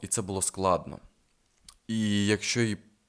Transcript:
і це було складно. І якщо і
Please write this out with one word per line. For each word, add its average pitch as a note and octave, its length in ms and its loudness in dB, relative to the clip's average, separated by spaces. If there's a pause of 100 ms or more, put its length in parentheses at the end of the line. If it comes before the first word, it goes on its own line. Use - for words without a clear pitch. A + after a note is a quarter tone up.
і G2+ 40 -8
це - 160 -2
було F#2+ 200 -4
складно. F#2 560 0 (880)
І G#2+ 400 0
якщо G#2+ 360 2
і A2 160 0 (300)